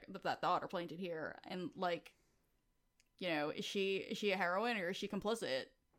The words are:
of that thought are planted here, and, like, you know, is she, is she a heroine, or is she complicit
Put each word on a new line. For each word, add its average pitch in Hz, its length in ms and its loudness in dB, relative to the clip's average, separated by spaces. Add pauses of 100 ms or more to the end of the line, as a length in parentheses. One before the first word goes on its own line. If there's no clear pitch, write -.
(140)
of 190 100 -12
that 143 180 2
thought 165 220 4
are 147 40 -6
planted 170 320 -4
here, 160 480 -4
and, 180 280 -4
like, 175 360 0 (1080)
you 185 100 -2
know, 151 200 2
is - 160 -4
she, 196 320 0
is - 200 -4
she 208 140 2
a 185 60 2
heroine, 202 400 2
or 175 120 0
is 196 80 -2
she 202 100 -4
complicit 196 560 0 (360)